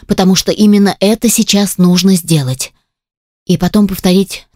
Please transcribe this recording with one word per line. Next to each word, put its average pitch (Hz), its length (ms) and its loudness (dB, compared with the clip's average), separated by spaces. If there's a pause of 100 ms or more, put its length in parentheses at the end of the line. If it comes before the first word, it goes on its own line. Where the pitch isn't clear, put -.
потому 190 260 0
что - 160 -4
именно 202 480 2
это 220 300 0
сейчас 202 500 -2
нужно 180 380 2
сделать. 143 560 -4 (760)
И 180 100 0
потом 202 300 0
повторить 190 680 -2